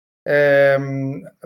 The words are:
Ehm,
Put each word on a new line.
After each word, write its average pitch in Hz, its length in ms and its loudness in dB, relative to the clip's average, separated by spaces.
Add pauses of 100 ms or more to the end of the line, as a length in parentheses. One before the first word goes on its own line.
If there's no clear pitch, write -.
(240)
Ehm, 139 960 0 (240)